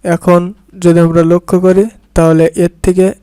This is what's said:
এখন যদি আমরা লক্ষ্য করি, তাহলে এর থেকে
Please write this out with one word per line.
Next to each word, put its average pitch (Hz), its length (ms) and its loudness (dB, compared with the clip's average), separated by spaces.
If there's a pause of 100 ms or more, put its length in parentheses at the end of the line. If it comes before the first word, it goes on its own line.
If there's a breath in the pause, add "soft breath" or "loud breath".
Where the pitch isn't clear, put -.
(140)
এখন 175 260 0 (420)
যদি 170 240 2
আমরা 165 160 0 (100)
লক্ষ্য 175 240 -2 (100)
করি, 185 180 2 (320)
তাহলে 160 280 2 (200)
এর 170 80 -4 (120)
থেকে 185 220 0 (160)